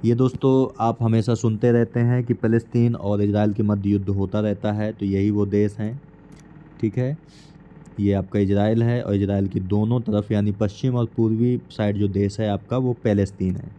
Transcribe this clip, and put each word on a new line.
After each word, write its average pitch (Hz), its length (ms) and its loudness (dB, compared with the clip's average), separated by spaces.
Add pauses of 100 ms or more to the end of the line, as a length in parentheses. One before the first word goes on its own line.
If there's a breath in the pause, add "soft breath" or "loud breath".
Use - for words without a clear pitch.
ये 117 100 4
दोस्तों 131 640 2
आप 113 220 0
हमेशा 113 320 2
सुनते 113 380 2
रहते 117 280 2
हैं 123 240 2
कि 120 100 -2
पैलेस्तीन 117 600 0
और 104 280 -2
इजराइल 104 300 2
के 107 100 -2
मध्य 101 280 0
युद्ध 98 180 0
होता 98 320 -2
रहता 104 320 -2
है, 107 200 -4
तो 104 140 -8
यही 98 240 0
वो 104 160 0
देश 101 320 0
हैं, 110 240 -8 (760)
ठीक 110 180 -2
है। 131 200 -4 (840 loud breath)
ये 101 120 2
आपका 98 260 -2
इजराइल 104 440 2
है 120 200 0
और 101 120 -2
इजराइल 98 340 0
की 98 120 -4
दोनों 107 400 0
तरफ, 107 320 -2
यानी 104 200 0
पश्चिम 110 420 -2
और 120 120 0 (100)
पूर्वी 113 440 0 (100)
साइड 104 260 -2
जो 101 120 0
देश 98 320 -2
है 107 80 0
आपका, 101 300 -4
वो 123 260 -2
पैलेस्तीन 98 520 0
है 65 220 -10